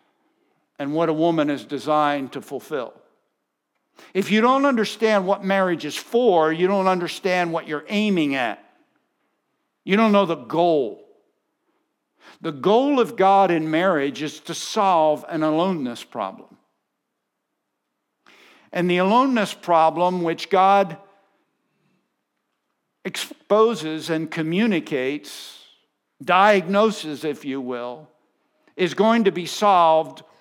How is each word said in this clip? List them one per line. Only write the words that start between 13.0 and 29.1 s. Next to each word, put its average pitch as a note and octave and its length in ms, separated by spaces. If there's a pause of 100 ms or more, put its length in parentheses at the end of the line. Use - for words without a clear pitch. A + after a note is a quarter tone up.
of A3 160
God G3 340
in D#3 200
marriage D3+ 520
is D3+ 180
to E3 140
solve E3 760
an D#3+ 140
aloneness D#3 640
problem. - 540 (2000)
And F3+ 200
the F3 80
aloneness A3+ 560
problem, E3+ 680
which E3 280
God F#3+ 480 (2000)
exposes E3+ 1040
and D#3+ 200
communicates, D#3 1300 (640)
diagnoses, F#3+ 1000
if D3+ 200
you C3+ 160
will, B2 480 (680)
is E3 180
going A3 300